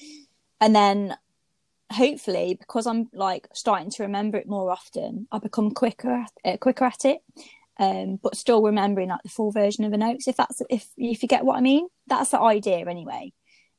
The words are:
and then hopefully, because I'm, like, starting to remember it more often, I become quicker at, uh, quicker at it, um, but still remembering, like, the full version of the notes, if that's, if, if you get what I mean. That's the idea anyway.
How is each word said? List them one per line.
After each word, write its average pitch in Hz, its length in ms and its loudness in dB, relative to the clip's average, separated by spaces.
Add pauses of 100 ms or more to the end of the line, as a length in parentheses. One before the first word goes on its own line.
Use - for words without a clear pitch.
(600)
and 220 140 8
then 202 420 4 (760)
hopefully, 190 640 0
because - 280 -6
I'm, 226 280 -2
like, 190 400 -4
starting 202 380 -2
to - 100 -8
remember 202 360 -4
it - 100 -6
more 190 220 -2
often, - 640 -8
I 214 60 -6
become 214 320 -2
quicker 240 400 -4
at, 247 220 -4 (120)
uh, 185 140 -2
quicker 262 260 0
at - 200 -2
it, 285 160 2 (580)
um, 190 440 0
but - 140 -2
still 226 260 4
remembering, 202 460 2
like, 180 140 -6
the 196 80 -18
full 214 200 -2
version 214 340 0
of 214 60 -2
the 208 60 0
notes, 233 320 0
if 254 80 -2
that's, - 320 -2
if, 226 280 -4
if 240 260 -4
you 233 60 -2
get 240 160 2
what 262 120 2
I - 60 -4
mean. 285 260 4 (180)
That's 262 240 0
the - 100 2
idea 208 480 2
anyway. 175 440 -10 (460)